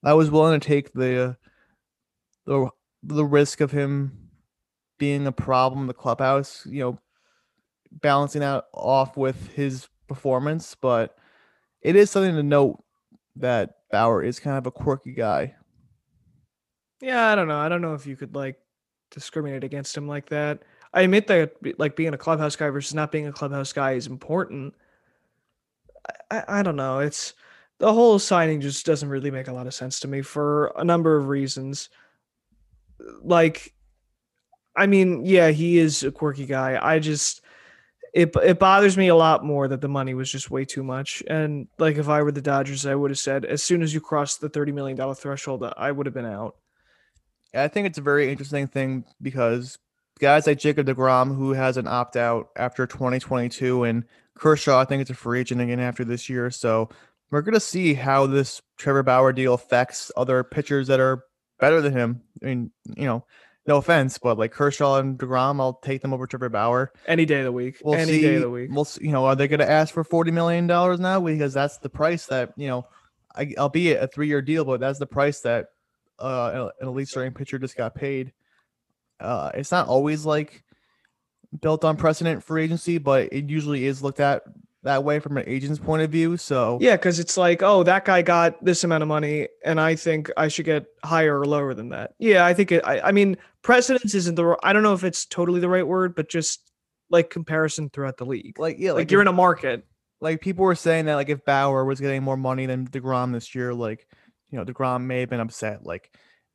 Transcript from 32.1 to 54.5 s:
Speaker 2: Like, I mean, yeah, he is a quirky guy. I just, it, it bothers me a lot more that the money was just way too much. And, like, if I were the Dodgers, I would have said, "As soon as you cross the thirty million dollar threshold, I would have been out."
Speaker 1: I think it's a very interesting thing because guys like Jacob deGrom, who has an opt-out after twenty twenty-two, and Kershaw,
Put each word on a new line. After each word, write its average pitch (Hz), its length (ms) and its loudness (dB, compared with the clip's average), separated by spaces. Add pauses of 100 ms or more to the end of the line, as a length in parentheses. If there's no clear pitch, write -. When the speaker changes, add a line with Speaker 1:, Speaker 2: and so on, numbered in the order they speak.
Speaker 2:
Like, 165 520 2 (1040)
I 196 120 4
mean, 185 380 4
yeah, 180 240 6
he 170 300 4
is 156 240 2
a 131 80 -2
quirky 139 340 -6
guy. 131 360 -2
I 160 180 2
just, 151 420 -4 (720)
it, 170 200 4 (100)
it 175 160 6
bothers 196 380 6
me 190 100 4
a 170 80 8
lot 160 280 6
more 143 240 -2
that 131 140 -4
the 143 80 -4
money 135 240 -4
was 131 180 -6
just 135 200 -10
way 135 120 -2
too 135 200 -8
much. 131 440 -8
And, 151 400 -4 (120)
like, 156 180 2
if 147 100 -2
I 151 140 2
were 147 100 2
the 143 100 -4
Dodgers, 139 440 -2
I 139 100 0
would 143 160 0
have 135 60 -6
said, 135 280 -4
"As 143 180 -4
soon 175 180 0
as 156 120 -2
you 156 60 -2
cross 143 380 -4
the 151 120 -8
thirty 143 220 -4
million 139 240 -8
dollar 131 200 -6
threshold, 139 500 -8 (100)
I 131 160 -4
would 139 140 -6
have 123 80 -8
been 123 120 -8
out." 107 300 -10 (1000)
Speaker 1:
I 139 120 0
think 202 200 -2
it's 160 100 -10
a 143 60 -10
very 143 280 2
interesting 139 360 -6
thing 131 380 -4 (160)
because 123 560 -2 (420)
guys 147 280 6
like 147 120 2
Jacob 147 280 0
deGrom, 131 480 2
who 135 180 -2
has 131 240 0
an 123 100 -4
opt-out 120 680 -2
after 127 320 -4
twenty 127 320 -2
twenty-two, 123 640 -2
and 117 200 0 (320)
Kershaw, 147 440 4